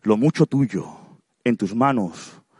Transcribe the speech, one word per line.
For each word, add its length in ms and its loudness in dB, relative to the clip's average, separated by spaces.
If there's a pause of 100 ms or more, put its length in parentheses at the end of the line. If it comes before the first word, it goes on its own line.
Lo 160 2
mucho 280 2
tuyo 440 -2 (560)
en 100 2
tus 180 -4
manos 680 -2 (180)